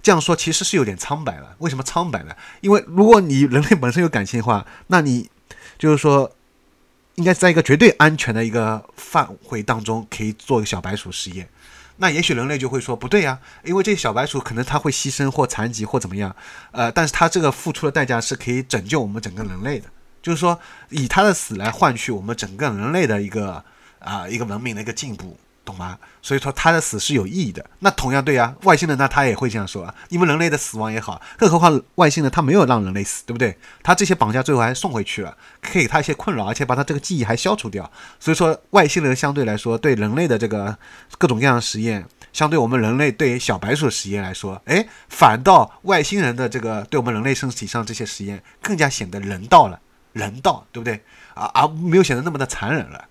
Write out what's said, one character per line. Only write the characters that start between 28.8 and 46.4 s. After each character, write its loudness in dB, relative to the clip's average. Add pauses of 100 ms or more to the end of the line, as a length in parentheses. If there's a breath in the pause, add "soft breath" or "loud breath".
人 -2
那 2
他 0
也 2
会 -2
这 -6
样 -4
说 -10
啊， -16 (140 loud breath)
因 -2
为 4
人 2
类 0
的 0
死 -8
亡 -4
也 -6
好， -12 (160 loud breath)
更 6
何 4
况 6 (140)
外 6
星 0
人 2
他 0
没 2
有 6
让 2
人 -4
类 -4
死， -8
对 -12
不 -8
对？ -2 (240 loud breath)
他 4
这 0
些 0
绑 2
架 0
最 2
后 4
还 0
送 -6
回 -4
去 -8
了， -12 (240 loud breath)
给 -2
他 0
一 -4
些 -4
困 -4
扰， -4
而 -4
且 -4
把 -2
他 -2
这 -4
个 -4
记 -6
忆 -2
还 0
消 -2
除 -10
掉。 -12 (300 loud breath)
所 -4
以 4
说 2 (100)
外 6
星 0
人 2
相 -2
对 -2
来 -2
说 -2
对 2
人 -2
类 0
的 2
这 -2
个 -4 (400 loud breath)
各 2
种 0
各 0
样 4
的 0
实 -6
验， -4 (280 loud breath)
相 0
对 4
我 2
们 0
人 0
类 2
对 0
小 -2
白 -4
鼠 0
实 -6
验 -4
来 -8
说， -10
哎， 0 (220 loud breath)
反 4
倒 6
外 2
星 -2
人 -2
的 -4